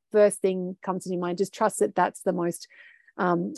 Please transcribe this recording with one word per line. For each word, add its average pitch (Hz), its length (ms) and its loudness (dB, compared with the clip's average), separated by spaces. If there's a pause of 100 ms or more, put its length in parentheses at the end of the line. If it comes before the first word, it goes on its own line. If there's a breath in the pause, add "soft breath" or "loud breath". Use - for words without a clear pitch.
(100)
first 208 300 4
thing 185 420 -2
comes 185 240 -6
in 185 60 -4
your 180 100 -2
mind, 180 160 -2
just 196 160 -4
trust 214 240 0
that 208 160 0
that's - 280 0
the 190 100 0
most, 175 340 -4 (520 soft breath)
um, 180 400 0